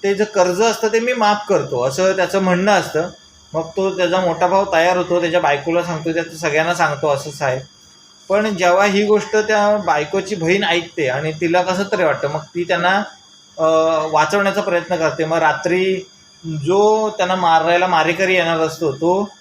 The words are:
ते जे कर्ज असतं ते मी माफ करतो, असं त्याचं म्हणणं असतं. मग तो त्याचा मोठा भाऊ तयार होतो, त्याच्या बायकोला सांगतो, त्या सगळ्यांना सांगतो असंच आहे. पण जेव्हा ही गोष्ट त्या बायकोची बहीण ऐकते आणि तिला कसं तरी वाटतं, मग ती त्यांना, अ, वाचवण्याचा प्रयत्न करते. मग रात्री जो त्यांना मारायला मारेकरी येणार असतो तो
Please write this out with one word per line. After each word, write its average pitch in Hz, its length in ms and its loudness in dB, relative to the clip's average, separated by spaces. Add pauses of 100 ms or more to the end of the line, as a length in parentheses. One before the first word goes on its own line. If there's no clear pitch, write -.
ते 202 120 0
जे 196 80 0
कर्ज 180 380 2
असतं 226 260 0
ते 220 120 2
मी 240 140 -2
माफ 214 240 2 (120)
करतो, 135 340 0
असं 185 320 0
त्याचं 185 240 0
म्हणणं 185 320 2
असतं. 170 380 0 (440)
मग 160 140 -4 (100)
तो 190 200 -2
त्याचा 180 240 0
मोठा 170 260 0
भाऊ 190 260 2
तयार 175 240 4
होतो, 175 240 0
त्याच्या 170 180 0
बायकोला 160 440 0
सांगतो, 160 300 -4
त्या 165 240 -6
सगळ्यांना 160 360 0
सांगतो 151 340 -2
असंच 143 340 -4
आहे. 131 180 -2 (680)
पण 208 280 0
जेव्हा 180 280 4
ही 208 200 2
गोष्ट 208 300 0
त्या 214 420 2
बायकोची 180 580 -2
बहीण 180 280 0
ऐकते 170 440 -2
आणि 143 240 -4
तिला 170 300 0
कसं 185 300 -2
तरी 185 120 0
वाटतं, 143 260 0
मग 151 100 -6
ती 170 240 -8
त्यांना, 175 320 0 (640)
अ, 160 60 -2 (480)
वाचवण्याचा 190 500 0
प्रयत्न 175 340 -2
करते. 160 300 -2
मग 160 120 -2
रात्री 175 580 0 (500)
जो 196 640 2
त्यांना 190 260 -2
मारायला 170 520 2
मारेकरी 175 480 2
येणार 165 240 0
असतो 156 320 -2
तो 180 380 0 (120)